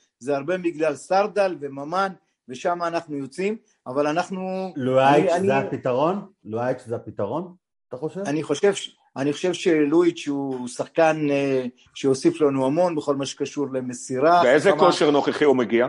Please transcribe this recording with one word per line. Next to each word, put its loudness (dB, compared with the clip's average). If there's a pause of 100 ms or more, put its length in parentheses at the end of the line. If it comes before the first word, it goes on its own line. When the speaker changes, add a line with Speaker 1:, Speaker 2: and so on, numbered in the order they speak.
(180)
Speaker 1:
זה -4
הרבה -4
בגלל -2
סרדל 0
וממן, -4 (360)
ושם -4
אנחנו -4
יוצאים, -6 (300)
אבל -2
אנחנו, -4
Speaker 2:
לואייץ' 4
Speaker 1:
אני, 0
Speaker 2:
זה 2
Speaker 1:
אני -2
Speaker 2:
הפתרון? -2 (180)
לואייץ' -4
זה -6
הפתרון, -8 (340)
אתה -12
חושב? -8
Speaker 1:
אני -4
חושב 0
ש-, -12 (200)
אני 0
חושב -2
שלואיץ' 2
הוא -4
שחקן, 0
אה, 0 (280)
שהוסיף 0
לנו 2
המון 0
בכל -2
מה -4
שקשור -6
למסירה, 0
Speaker 3:
באיזה 6
Speaker 1:
חכמה. 2
Speaker 3:
כושר 4
נוכחי 2
הוא 6
מגיע? 2